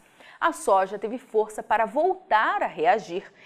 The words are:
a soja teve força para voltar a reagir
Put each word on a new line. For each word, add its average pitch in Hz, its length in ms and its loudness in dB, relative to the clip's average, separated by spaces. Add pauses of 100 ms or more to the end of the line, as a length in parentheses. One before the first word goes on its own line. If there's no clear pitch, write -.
(380)
a 320 140 0
soja 196 460 0
teve 226 180 -8
força 214 460 -4
para 220 240 0
voltar 320 760 0
a 254 40 -2
reagir 175 640 -2 (140)